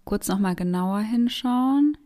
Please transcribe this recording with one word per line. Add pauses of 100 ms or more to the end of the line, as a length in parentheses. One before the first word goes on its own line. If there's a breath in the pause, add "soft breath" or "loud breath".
kurz
noch
mal
genauer
hinschauen.